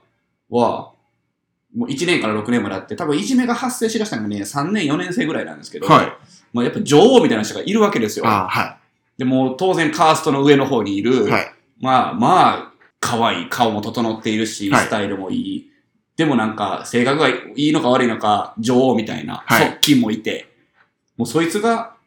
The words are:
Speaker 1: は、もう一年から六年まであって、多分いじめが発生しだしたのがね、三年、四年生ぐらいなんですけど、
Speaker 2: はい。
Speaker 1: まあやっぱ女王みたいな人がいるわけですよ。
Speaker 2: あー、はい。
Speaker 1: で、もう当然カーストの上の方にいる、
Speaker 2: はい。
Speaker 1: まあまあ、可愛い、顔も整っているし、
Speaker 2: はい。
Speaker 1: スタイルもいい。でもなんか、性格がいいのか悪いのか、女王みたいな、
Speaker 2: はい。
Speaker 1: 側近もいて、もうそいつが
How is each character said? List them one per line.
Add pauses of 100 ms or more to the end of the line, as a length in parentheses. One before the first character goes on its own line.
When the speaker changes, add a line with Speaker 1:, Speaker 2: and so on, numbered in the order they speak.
(500)
Speaker 1:
は、 (840)
も
う
一
年
か
ら
六
年
ま
で
あ
っ
て、
多
分
い
じ
め
が
発
生
し
だ
し
た
の
が
ね、
三
年、
四
年
生
ぐ
ら
い
な
ん
で
す
け
ど、
Speaker 2:
は
い。 (400)
Speaker 1:
ま
あ
や
っ
ぱ
女
王
み
た
い
な
人
が
い
る
わ
け
で
す
よ。
Speaker 2:
あ
ー、
は
い。 (420)
Speaker 1:
で、
も
う
当
然
カ
ー
ス
ト
の
上
の
方
に
い
る、
Speaker 2:
は
い。 (280)
Speaker 1:
ま
あ
ま
あ、 (280)
可
愛
い、
顔
も
整
っ
て
い
る
し、
Speaker 2:
は
い。
Speaker 1:
ス
タ
イ
ル
も
い
い。 (460)
で
も
な
ん
か、
性
格
が
い (200)
い
の
か
悪
い
の
か、
女
王
み
た
い
な、
Speaker 2:
は
い。
Speaker 1:
側
近
も
い
て、 (680)
も
う
そ
い
つ
が (120)